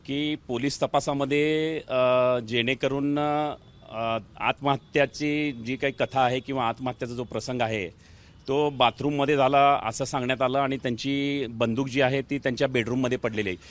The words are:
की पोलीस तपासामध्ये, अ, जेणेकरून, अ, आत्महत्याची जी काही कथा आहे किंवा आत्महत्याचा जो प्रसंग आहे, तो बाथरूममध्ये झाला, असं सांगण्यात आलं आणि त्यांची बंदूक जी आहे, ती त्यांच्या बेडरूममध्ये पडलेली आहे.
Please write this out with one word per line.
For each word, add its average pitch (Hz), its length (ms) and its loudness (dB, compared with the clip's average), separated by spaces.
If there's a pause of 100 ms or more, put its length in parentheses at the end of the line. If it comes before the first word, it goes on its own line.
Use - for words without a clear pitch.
की 151 300 -4 (120)
पोलीस 127 340 -2
तपासामध्ये, 147 960 0
अ, 127 600 2
जेणेकरून, 131 800 0
अ, 147 1000 -4 (220)
आत्महत्याची 143 1120 0
जी 117 240 -6
काही 135 240 -2
कथा 131 220 0
आहे 127 180 2
किंवा 131 280 -2
आत्महत्याचा 120 460 -6
जो 123 100 -6
प्रसंग 120 380 -6
आहे, 110 440 -4 (420)
तो 147 220 2
बाथरूममध्ये 139 680 2
झाला, 139 480 6
असं 113 200 -4
सांगण्यात 127 360 -2
आलं 131 180 2
आणि 135 180 0
त्यांची 139 720 -4
बंदूक 117 380 0
जी 131 140 0
आहे, 135 200 4
ती 131 160 -4
त्यांच्या 131 300 0
बेडरूममध्ये 123 500 0
पडलेली 107 320 -2
आहे. 90 80 -4 (140)